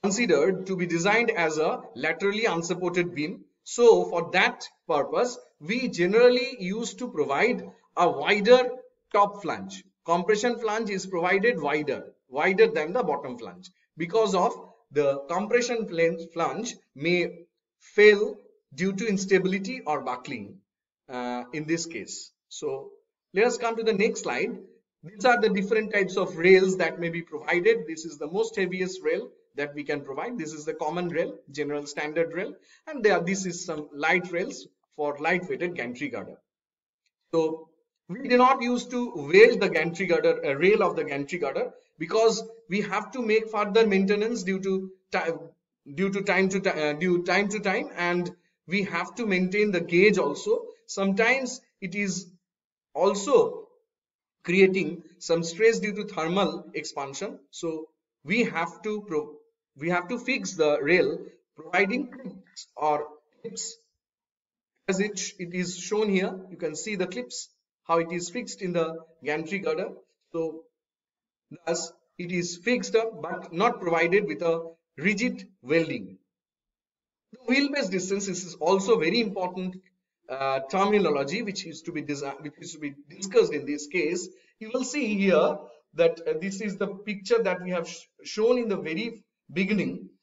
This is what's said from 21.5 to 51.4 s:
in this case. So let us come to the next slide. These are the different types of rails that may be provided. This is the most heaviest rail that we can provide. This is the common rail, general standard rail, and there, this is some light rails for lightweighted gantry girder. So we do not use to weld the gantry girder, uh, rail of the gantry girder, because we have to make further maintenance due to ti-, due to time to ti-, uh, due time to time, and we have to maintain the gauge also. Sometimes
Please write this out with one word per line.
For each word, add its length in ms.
in 120
this 200
case. 460
So 420
let 120
us 120
come 200
to 60
the 100
next 300
slide. 340
These 200
are 160
the 100
different 440
types 240
of 180
rails 420
that 220
may 100
be 120
provided. 680
This 160
is 140
the 100
most 300
heaviest 440
rail 280
that 180
we 100
can 180
provide. 360
This 160
is 120
the 80
common 360
rail, 280
general 340
standard 480
rail, 200
and 160
there, 180
this 240
is 200
some 280
light 380
rails 360
for 240
lightweighted 560
gantry 340
girder. 280
So 360
we 180
do 100
not 240
use 260
to 280
weld 460
the 80
gantry 380
girder, 360
uh, 100
rail 300
of 120
the 80
gantry 340
girder, 340
because 440
we 140
have 300
to 100
make 280
further 360
maintenance 560
due 180
to 320
ti-, 840
due 160
to 120
time 280
to 100
ti-, 100
uh, 240
due 300
time 260
to 100
time, 360
and 400
we 160
have 320
to 100
maintain 460
the 100
gauge 360
also. 460
Sometimes 760